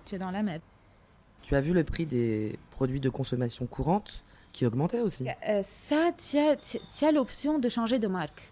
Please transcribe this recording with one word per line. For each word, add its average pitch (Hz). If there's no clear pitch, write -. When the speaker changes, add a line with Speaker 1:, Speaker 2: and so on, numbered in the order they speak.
Speaker 1:
tu -
es 185
dans 185
la 202
merde. 170
Speaker 2:
Tu 139
as 139
vu 156
le 175
prix 160
des 113
produits 135
de 135
consommation 123
courante 160
qui -
augmentait 143
aussi ? 156
Speaker 1:
Euh, 208
ça, 320
tu -
as, 302
tu, -
tu -
as 311
l'option 302
de 247
changer 233
de 214
marque. 180